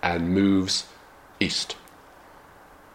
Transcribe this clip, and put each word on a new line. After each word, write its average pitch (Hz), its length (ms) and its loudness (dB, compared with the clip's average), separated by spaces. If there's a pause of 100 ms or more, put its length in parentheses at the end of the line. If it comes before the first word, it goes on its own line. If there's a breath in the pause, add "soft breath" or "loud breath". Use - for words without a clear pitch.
and 87 260 -2
moves 95 580 2 (540)
east. - 360 -4 (1200)